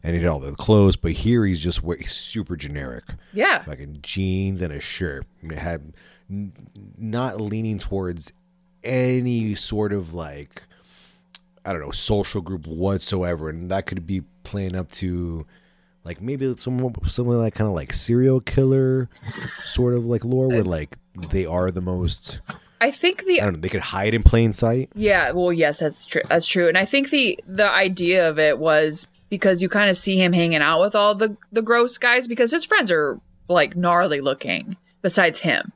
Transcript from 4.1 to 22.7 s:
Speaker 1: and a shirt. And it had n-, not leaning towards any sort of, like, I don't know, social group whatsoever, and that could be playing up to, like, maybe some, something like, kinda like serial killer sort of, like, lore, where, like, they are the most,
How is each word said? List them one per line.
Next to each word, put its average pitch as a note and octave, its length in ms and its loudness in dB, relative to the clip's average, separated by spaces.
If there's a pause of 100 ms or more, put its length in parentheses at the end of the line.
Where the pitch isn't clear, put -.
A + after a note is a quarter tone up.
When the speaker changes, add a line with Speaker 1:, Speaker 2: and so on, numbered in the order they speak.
Speaker 1:
and E2 100 -4
a - 80 -10
shirt. C#2+ 460 -8 (160)
And D#2 100 -14
it D#2 60 -10
had D#2 340 -8 (380)
n-, G2 240 -8 (440)
not A2 440 -4
leaning G#2+ 360 -4
towards F2+ 540 -6 (520)
any B2 720 0
sort G#2 360 -2
of, F2 220 -6
like, D2+ 500 -12 (1000)
I G2 80 -6
don't D#2 80 -6
know, D2 100 -10
social G2+ 500 -2
group E2 260 -8
whatsoever, F2 840 -2
and E2+ 220 -10
that G2 160 -2
could F2 200 -8
be F#2+ 140 -2 (220)
playing F#2+ 340 -6
up F2+ 160 -8
to, F2 520 -6 (600)
like, E2+ 160 -12
maybe C3 360 -4
some, B2+ 360 -4 (140)
something A#2+ 260 0
like, A2+ 220 0
kinda G#2+ 160 0
like D2+ 200 -4
serial B2+ 480 4
killer C3 720 2 (560)
sort B2 300 0
of, A#2+ 100 -2
like, A#2 180 0
lore, B2+ 240 0
where, A#2+ 160 2
like, E2 320 -4 (360)
they F#2 140 0
are F2+ 260 0
the F2+ 100 -4
most, F2+ 580 -4 (420)